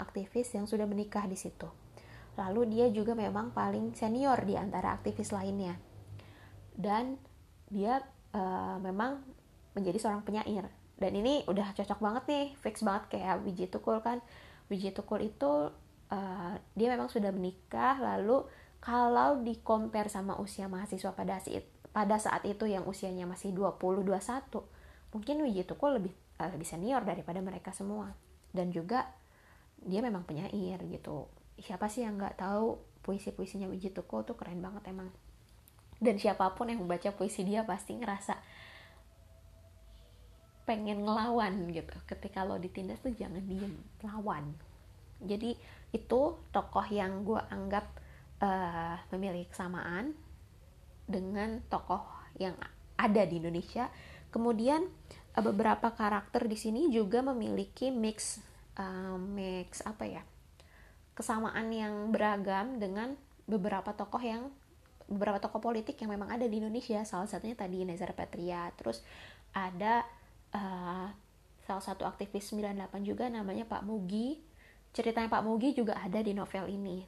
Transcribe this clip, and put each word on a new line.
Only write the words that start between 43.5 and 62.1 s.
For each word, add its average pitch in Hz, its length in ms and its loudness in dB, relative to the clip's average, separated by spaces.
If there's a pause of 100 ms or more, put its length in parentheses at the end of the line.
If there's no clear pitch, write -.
lawan. 202 560 -4 (640)
Jadi 220 320 -2 (400)
itu 226 280 4 (280)
tokoh 196 400 2
yang 196 320 0
gue 190 160 0 (160)
anggap, 196 320 -2 (560)
eh, 175 560 0 (160)
memiliki 185 400 -4
kesamaan 185 640 -4 (840)
dengan 202 640 -2
tokoh 180 320 0 (400)
yang 180 160 -2 (400)
ada 208 320 8
di 165 160 0
Indonesia. 175 480 -2 (400)
Kemudian, 240 560 4 (480)
eh, 202 80 4
beberapa 220 480 4
karakter 214 560 2
di 214 80 2
sini 226 320 2
juga 226 320 6
memiliki 233 720 0
mix, 220 480 0 (400)
eh, 185 400 -4
mix 185 640 -4
apa 214 240 -4
ya, 185 160 -8 (880)
kesamaan 220 640 -2
yang 208 320 -2
beragam 214 720 2